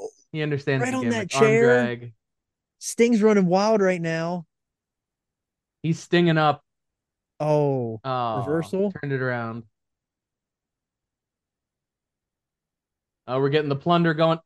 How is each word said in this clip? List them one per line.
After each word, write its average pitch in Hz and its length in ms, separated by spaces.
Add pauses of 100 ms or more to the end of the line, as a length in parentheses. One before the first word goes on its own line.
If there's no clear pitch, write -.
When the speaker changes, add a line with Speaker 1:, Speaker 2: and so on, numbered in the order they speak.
(320)
Speaker 1:
He 156 100
understands 143 420
Speaker 2:
Right 247 80
Speaker 1:
the 262 60
Speaker 2:
on 247 120
that 220 200
Speaker 1:
gimmick. - 60
Arm 226 80
Speaker 2:
chair. 233 420
Speaker 1:
drag. 120 280 (680)
Speaker 2:
Sting's 233 420
running 208 240
wild 202 360
right 185 200
now. 165 440 (1400)
Speaker 1:
He's 160 160
stinging 175 380
up. 151 260 (760)
Speaker 2:
Oh, 139 640
Speaker 1:
Oh, 123 360
Speaker 2:
reversal? 165 520
Speaker 1:
turned 143 220
it 131 80
around. 117 420 (3750)
Oh, 127 120
we're 139 100
getting 151 200
the 139 60
plunder 170 380
going. 165 320